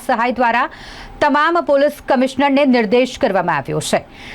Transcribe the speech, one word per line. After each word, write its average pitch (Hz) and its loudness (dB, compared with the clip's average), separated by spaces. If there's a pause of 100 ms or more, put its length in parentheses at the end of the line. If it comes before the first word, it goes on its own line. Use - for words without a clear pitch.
સહાય 247 0
દ્વારા 240 0 (520)
તમામ 302 2
પોલીસ 285 2 (160)
કમિશનરને 269 2
નિર્દેશ 247 2
કરવામાં 180 0
આવ્યો 151 -4
છે. - -2 (300)